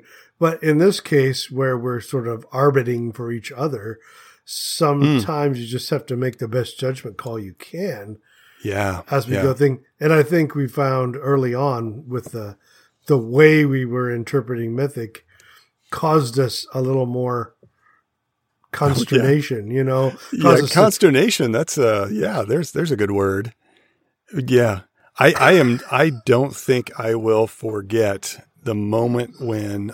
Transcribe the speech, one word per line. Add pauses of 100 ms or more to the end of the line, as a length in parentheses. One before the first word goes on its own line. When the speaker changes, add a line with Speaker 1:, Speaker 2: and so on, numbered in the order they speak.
(380)
Speaker 1:
But
in
this
case,
where
we're
sort
of
arbiting
for
each
other, (440)
sometimes
Speaker 2:
Mm.
Speaker 1:
you
just
have
to
make
the
best
judgment
call
you
can (460)
Speaker 2:
Yeah,
Speaker 1:
as
we
Speaker 2:
yeah.
Speaker 1:
go
thing. (160)
And
I
think
we
found
early
on
with
the, (500)
the
way
we
were
interpreting
Mythic (640)
caused
us
a
little
more
Speaker 2:
Oh,
yeah.
Speaker 1:
consternation,
you
know? (180)
Speaker 2:
Yeah,
Speaker 1:
Caused
us
to
Speaker 2:
consternation.
That's
a,
yeah,
there's,
there's
a
good
word. (840)
Yeah. (360)
I,
I
am, (100)
I (140)
don't
think
I
will
forget (160)
the
moment
when